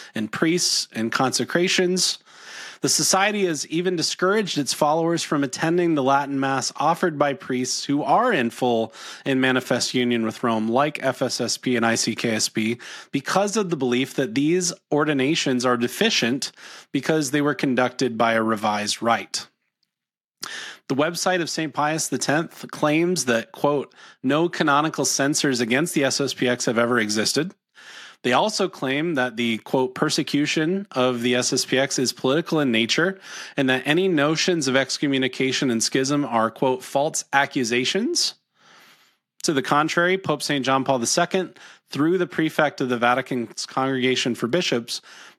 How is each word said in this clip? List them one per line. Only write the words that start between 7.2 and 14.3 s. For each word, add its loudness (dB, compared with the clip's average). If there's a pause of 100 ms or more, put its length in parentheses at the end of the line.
priests -4
who 0
are 4
in 2
full 0 (320)
and 2
manifest 0
union 0
with -4
Rome, 0
like 0
F -2
S -2
S -4
P 0
and 2
I 4
C -2
K -2
S -2
P, -2 (340)
because 0
of 0
the -2
belief 0
that -2